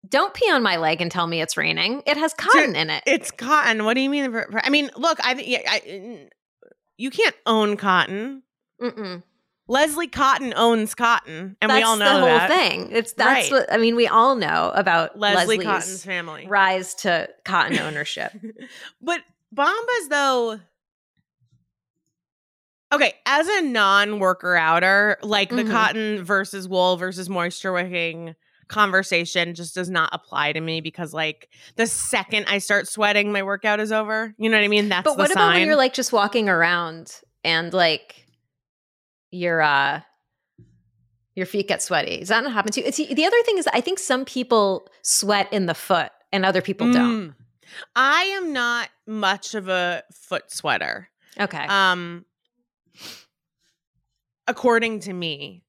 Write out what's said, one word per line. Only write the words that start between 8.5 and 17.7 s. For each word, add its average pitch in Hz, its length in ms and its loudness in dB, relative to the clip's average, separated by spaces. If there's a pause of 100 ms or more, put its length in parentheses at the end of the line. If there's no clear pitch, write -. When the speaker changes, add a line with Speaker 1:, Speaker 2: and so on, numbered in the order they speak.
Speaker 1:
Mm-mm. 214 400 -8 (460)
Speaker 2:
Leslie 294 400 0
Cotton 262 500 0
owns 226 380 2
cotton, 190 680 -4
and 214 100 2
we 262 80 6
Speaker 1:
That's 226 80 2
Speaker 2:
all 226 80 4
know 208 100 0
Speaker 1:
the 202 140 6
whole 175 60 6
Speaker 2:
that. 165 240 4
Speaker 1:
thing. 302 420 0
It's, 226 220 -2
that's 240 360 2
Speaker 2:
Right. 262 120 4
Speaker 1:
what, - 100 -2
I 220 60 2
mean, 233 180 2
we 240 100 4
all - 300 4
know 165 400 0
about 170 420 2
Speaker 2:
Leslie 202 420 2
Speaker 1:
Leslie's 185 60 -4
Speaker 2:
Cotton's 190 380 -4
family. 170 440 -10
Speaker 1:
rise 190 480 2
to 170 340 -2 (160)
cotton 185 340 0